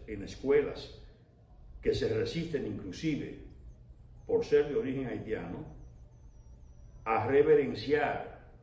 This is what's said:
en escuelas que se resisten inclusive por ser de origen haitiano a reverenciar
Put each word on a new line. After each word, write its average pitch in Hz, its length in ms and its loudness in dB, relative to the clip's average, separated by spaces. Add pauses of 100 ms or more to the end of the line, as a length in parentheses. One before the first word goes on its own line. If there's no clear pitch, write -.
en 101 160 -10
escuelas - 800 0 (800)
que - 140 2
se - 200 0
resisten 135 520 -2
inclusive 107 800 -4 (800)
por - 180 2
ser 147 240 6
de 131 80 -2
origen 131 300 -2
haitiano 104 580 -6 (1400)
a 110 220 2
reverenciar 135 1300 4 (100)